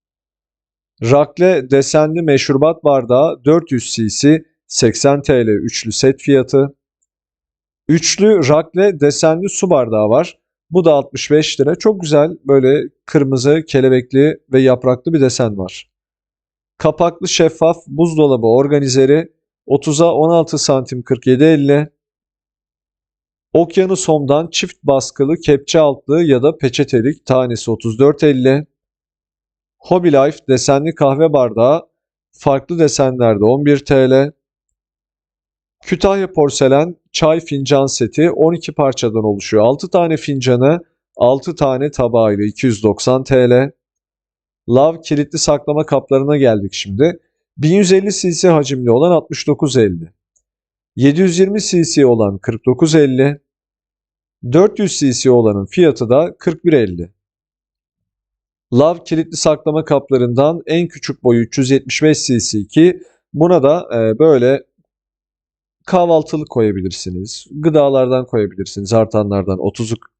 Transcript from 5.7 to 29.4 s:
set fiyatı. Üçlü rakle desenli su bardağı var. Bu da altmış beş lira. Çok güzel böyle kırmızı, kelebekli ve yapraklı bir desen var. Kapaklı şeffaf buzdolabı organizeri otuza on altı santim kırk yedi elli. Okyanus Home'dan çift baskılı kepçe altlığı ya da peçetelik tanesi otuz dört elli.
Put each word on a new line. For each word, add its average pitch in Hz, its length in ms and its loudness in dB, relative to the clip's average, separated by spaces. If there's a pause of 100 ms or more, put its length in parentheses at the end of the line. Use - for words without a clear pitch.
set 135 300 0
fiyatı. 139 540 0 (1120)
Üçlü 175 600 2
rakle 170 500 0
desenli 160 500 0
su 190 200 -4
bardağı 110 400 0
var. 147 300 -2 (300)
Bu 170 160 0
da 160 80 6
altmış - 380 -4
beş 151 280 0
lira. 139 160 0
Çok 208 260 -2
güzel 156 440 0
böyle 139 440 2 (160)
kırmızı, 139 600 0
kelebekli 131 720 0 (140)
ve 131 80 4
yapraklı 127 520 0
bir 151 80 0
desen 123 360 -2
var. - 340 -12 (840)
Kapaklı 170 500 -2
şeffaf 165 500 0 (100)
buzdolabı 143 600 0
organizeri 139 840 2 (320)
otuza 151 480 0
on 156 160 2
altı 160 280 0
santim 131 460 -4
kırk - 240 -4
yedi 127 160 2
elli. 147 460 2 (1600)
Okyanus 185 540 0
Home'dan 151 420 0
çift - 340 -8
baskılı 139 540 -2
kepçe 147 420 0
altlığı 151 440 0
ya 131 200 2
da 156 140 0
peçetelik 135 680 -2
tanesi 123 460 -2
otuz 110 280 -6
dört 143 240 2
elli. 135 440 0 (1120)